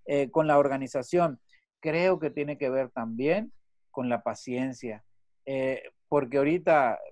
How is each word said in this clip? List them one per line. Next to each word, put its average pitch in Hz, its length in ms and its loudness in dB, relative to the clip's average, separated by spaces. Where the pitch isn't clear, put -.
eh, 143 240 0
con 156 160 2
la 147 120 6
organización. 139 800 0
Creo 170 380 2
que 151 120 -2
tiene 147 260 -6
que 135 140 -2
ver 131 200 0
también 131 640 -2
con 127 180 -6
la 117 140 -2
paciencia. 123 800 -6
Eh, 131 360 -4
porque 139 300 0
ahorita 151 600 4